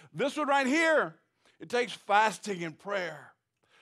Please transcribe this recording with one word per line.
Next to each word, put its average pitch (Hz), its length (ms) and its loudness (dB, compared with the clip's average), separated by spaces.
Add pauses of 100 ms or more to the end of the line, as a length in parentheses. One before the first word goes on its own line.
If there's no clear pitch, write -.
(120)
"This 233 240 -2
one 294 120 -2
right 277 180 2
here, 285 480 2 (460)
it 165 80 -14
takes 240 240 -2
fasting 202 720 0
and 160 120 -10
prayer. 170 540 -8 (520)